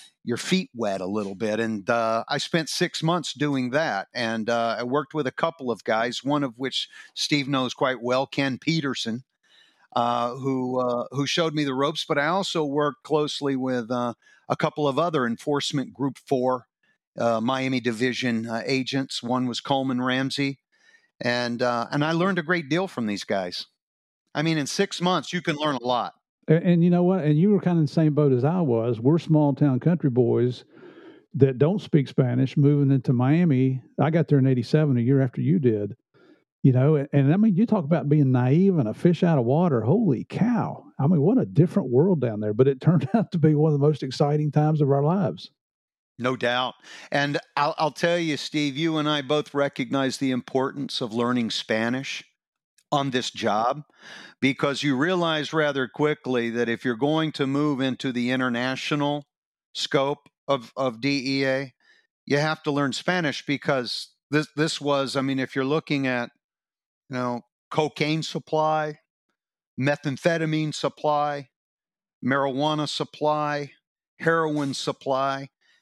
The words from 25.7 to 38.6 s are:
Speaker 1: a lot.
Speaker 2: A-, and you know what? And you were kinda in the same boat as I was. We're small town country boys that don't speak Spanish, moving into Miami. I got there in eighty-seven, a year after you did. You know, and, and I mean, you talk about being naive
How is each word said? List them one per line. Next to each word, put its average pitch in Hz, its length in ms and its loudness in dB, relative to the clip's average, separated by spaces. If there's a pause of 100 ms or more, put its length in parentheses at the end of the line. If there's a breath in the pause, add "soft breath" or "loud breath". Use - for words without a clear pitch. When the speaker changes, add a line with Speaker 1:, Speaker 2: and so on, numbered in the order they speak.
Speaker 1:
a 120 100 -6
lot. 120 280 -2 (340)
Speaker 2:
A-, 156 60 6
and 170 280 4
you 175 80 4
know 175 140 4
what? 180 220 2
And 151 120 4
you 180 120 4
were 202 100 4
kinda 175 200 0
in 156 80 2
the - 40 -4
same 156 220 2
boat 143 180 4
as 123 140 2
I 180 160 0
was. 117 400 0
We're 151 180 4
small 151 340 4
town 135 280 2
country 160 280 2
boys 120 540 2 (680 loud breath)
that 135 240 4
don't 165 240 2
speak 143 260 2
Spanish, 127 480 0
moving 143 360 4
into 139 200 2
Miami. 131 680 4 (180)
I 143 120 2
got 160 180 2
there 143 100 6
in 131 80 6
eighty-seven, 135 500 2
a 120 40 2
year 135 200 4
after 135 200 -2
you 143 180 2
did. 107 380 0 (640 soft breath)
You 139 100 6
know, 135 240 4
and, 143 160 -2
and 139 220 4
I 185 40 2
mean, 208 180 4
you 208 100 4
talk 208 180 2
about 147 240 0
being 143 240 4
naive 147 460 4